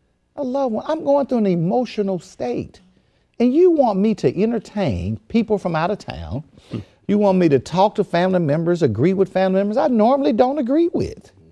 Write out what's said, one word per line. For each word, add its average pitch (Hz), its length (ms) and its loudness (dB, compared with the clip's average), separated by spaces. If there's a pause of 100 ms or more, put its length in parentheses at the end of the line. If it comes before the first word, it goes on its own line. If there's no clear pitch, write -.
(360)
a 294 60 -8
loved 262 320 -2
one. 214 140 -6
I'm 320 160 -4
going 277 220 2
through 247 120 -2
an 214 80 2
emotional 196 720 -2
state. - 600 -8 (580)
And 247 160 2
you 359 160 6
want 247 280 2
me 208 180 2
to 143 260 0
entertain 147 760 -4 (100)
people 214 300 0
from 175 180 -4
out 165 140 0
of 208 80 -4
town. 82 440 -10 (640)
You 202 120 0
want 202 200 4
me 175 120 4
to 139 80 4
talk 185 380 0
to 202 80 -2
family 180 360 0
members, 165 420 0
agree 131 300 2
with 185 200 0
family 190 280 0
members 208 160 -2
I 302 120 0
normally 254 440 2
don't 254 260 2
agree 302 300 0
with. - 420 -6 (220)